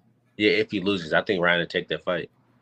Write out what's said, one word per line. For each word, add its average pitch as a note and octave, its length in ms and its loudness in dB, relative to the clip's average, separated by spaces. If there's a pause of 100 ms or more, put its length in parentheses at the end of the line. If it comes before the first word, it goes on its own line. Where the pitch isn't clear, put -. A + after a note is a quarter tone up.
(380)
Yeah, G#2+ 140 4
if G#2+ 200 0
he G#2 80 -2
loses, F2+ 340 -2
I E2+ 80 4
think F#2 220 0
Ryan F2 160 4
will E2 80 -2
take F2 220 -4
that D#2 160 -6
fight. F2+ 240 -4 (320)